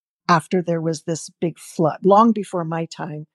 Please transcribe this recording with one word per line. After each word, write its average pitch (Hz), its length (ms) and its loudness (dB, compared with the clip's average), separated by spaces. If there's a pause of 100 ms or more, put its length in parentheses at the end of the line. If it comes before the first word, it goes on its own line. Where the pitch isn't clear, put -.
(260)
after 175 360 2
there 165 180 -2
was 165 220 -4
this 165 260 -8 (100)
big 170 200 -4
flood, - 440 -2
long 214 300 6
before 190 320 -6
my 165 220 -6
time. 151 480 -12